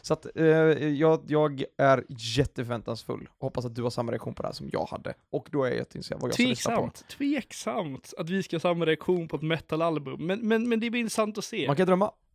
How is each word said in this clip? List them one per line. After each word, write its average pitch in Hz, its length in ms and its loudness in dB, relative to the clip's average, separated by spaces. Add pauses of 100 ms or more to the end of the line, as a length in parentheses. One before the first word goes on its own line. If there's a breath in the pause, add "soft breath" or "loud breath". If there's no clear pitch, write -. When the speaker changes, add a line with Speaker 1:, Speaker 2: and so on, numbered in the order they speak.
Speaker 1:
Så - 120 -2
att, - 120 -2 (100)
eh, 160 100 4
jag, 160 840 6
jag 147 360 2 (140)
är 135 320 6
jätteförväntansfull 117 1300 -4
och - 80 -20
hoppas 127 200 -4
att 117 100 -8
du 120 80 -4
har 123 60 0
samma 120 220 -2
reaktion 120 220 -6
på - 80 -10
det - 60 -4
här - 60 -6
som - 200 -12
jag - 120 -2
hade. - 280 -8 (160)
Och 139 220 -6
då 139 120 0
är 127 60 0
jag 123 80 0
jätteintresserad - 440 -8
vad 127 80 -2
jag - 60 -4
ska 240 80 2
lyssna 233 320 0
på. 185 60 0
Speaker 2:
Tveksamt, - 280 -8
tveksamt 220 1080 -6
att 165 120 -6
vi 190 140 0
ska - 120 -6
ha 160 40 -2
samma 170 260 0
reaktion 165 420 2
på 160 80 -6
ett 143 60 -6
metalalbum. 156 840 -2
Men, 214 200 -2
men, 226 220 2
men 226 100 2
det 233 100 -2
blir 240 120 -2
intressant 214 360 -2
att 196 80 -4
se. 170 220 -4
Speaker 1:
Man 143 80 2
kan 180 120 4
drömma. 185 240 4 (240)